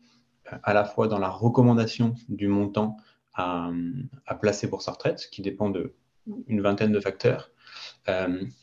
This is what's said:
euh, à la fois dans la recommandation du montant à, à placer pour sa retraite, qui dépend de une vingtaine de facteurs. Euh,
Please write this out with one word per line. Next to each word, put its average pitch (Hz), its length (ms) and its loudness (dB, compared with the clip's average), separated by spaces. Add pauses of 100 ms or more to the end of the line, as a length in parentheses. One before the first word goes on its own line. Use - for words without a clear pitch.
(520)
euh, - 100 -14
à 107 100 2
la 104 120 6
fois 113 240 0
dans 107 100 0
la 98 100 0
recommandation 117 840 4 (140)
du 101 180 -2
montant 101 500 2 (380)
à, 87 360 -4 (560)
à - 100 -4
placer 104 340 0
pour - 120 -6
sa - 100 -8
retraite, - 400 -4
qui 101 100 -12
dépend 98 260 -4
de 92 260 -4 (520)
une 107 140 -2
vingtaine 104 320 2
de 104 80 2
facteurs. - 500 -2 (580)
Euh, 92 360 -2 (180)